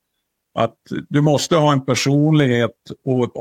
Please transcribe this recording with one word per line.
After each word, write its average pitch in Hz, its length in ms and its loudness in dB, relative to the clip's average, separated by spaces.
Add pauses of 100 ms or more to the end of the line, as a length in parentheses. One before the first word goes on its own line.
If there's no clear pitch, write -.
(600)
att 113 160 -2 (340)
du 143 120 0
måste 151 340 0
ha 151 160 2
en 135 140 0
personlighet 139 920 0 (300)
och, 127 360 -2